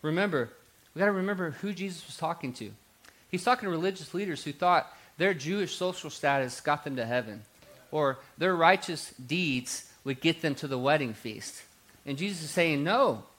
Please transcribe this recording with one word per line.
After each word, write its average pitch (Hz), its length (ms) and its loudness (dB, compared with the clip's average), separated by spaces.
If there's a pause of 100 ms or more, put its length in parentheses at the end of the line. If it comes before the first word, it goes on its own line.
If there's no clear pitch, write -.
Remember, 156 480 0 (440)
we 156 60 -10
gotta 202 120 4
remember 190 400 -2
who 202 220 -6
Jesus 180 340 -8
was - 100 -14
talking 160 360 -4
to. 104 180 -12 (580)
He's 180 140 -4
talking 240 220 2
to 196 40 -2
religious 175 460 -4
leaders 185 280 -4
who - 80 -6
thought 180 400 2 (280)
their 185 160 4
Jewish 170 400 -2
social 180 340 -4
status 139 500 0
got 147 260 0
them 139 100 -4
to 120 100 -2
heaven, 110 380 -4 (480)
or 143 260 0 (200)
their 180 180 2
righteous 170 560 4
deeds 135 800 -2 (120)
would 135 180 -4
get 165 200 2
them 143 140 0
to 151 120 -8
the 135 120 -2
wedding 135 340 4
feast. - 480 -10 (420)
And 139 140 -6
Jesus 180 260 -4
is 151 80 -8
saying, 160 320 4
"No. 180 420 2 (140)